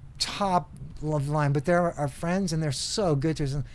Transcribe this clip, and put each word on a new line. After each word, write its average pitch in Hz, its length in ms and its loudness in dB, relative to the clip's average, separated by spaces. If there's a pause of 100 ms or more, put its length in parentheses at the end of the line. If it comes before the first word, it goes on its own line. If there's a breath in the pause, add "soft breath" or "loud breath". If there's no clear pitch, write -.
(180)
top 180 520 0 (320)
of 151 240 0
the 147 60 -2
line, 147 200 4
but 143 120 2
they're 175 300 4
our 143 140 -2
friends, 175 440 -2
and 160 100 0
they're 151 100 0
so 175 420 0
good 147 240 0
to 151 60 0
us. 135 120 -2 (180 loud breath)